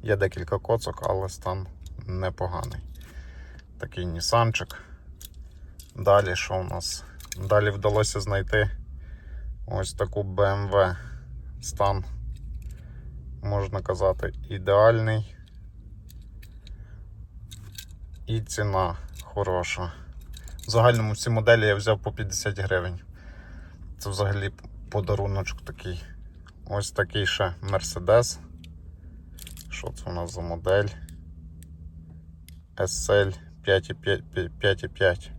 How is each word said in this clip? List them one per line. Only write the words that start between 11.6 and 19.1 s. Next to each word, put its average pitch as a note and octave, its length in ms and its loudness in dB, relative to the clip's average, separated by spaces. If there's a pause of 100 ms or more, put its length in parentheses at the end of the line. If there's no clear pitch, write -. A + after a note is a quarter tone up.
Стан, G2 440 0 (1400)
можна G2 380 0
казати, F#2+ 520 0 (160)
ідеальний. G#2+ 840 6 (3000)
І A2+ 160 0
ціна F#2+ 560 0 (260)